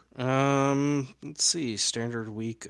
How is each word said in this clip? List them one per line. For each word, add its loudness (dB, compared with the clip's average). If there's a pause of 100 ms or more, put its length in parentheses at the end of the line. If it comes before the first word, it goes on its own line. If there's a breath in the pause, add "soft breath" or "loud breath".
(180)
Um, 2 (100)
let's -6
see. 0
Standard -2
week -8